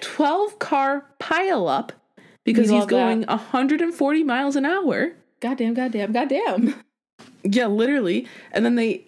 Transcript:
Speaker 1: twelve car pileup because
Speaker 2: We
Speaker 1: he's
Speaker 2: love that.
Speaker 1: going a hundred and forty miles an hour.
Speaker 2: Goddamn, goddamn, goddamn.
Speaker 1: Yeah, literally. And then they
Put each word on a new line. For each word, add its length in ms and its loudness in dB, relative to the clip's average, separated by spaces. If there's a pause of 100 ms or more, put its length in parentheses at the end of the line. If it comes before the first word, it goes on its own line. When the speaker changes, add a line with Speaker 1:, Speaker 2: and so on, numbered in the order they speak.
Speaker 1:
twelve 580 -2
car 440 -2 (160)
pileup 720 -2 (520)
because 240 4
Speaker 2:
We 80 4
Speaker 1:
he's 60 6
Speaker 2:
love 80 0
that. 60 2
Speaker 1:
going 320 2
a 100 0
hundred 440 0
and 100 0
forty 320 0
miles 320 0
an 120 0
hour. 460 0 (260)
Speaker 2:
Goddamn, 340 -2
goddamn, 380 -4
goddamn. 640 0 (680)
Speaker 1:
Yeah, 220 2
literally. 640 0 (240)
And 120 0
then 120 2
they 320 0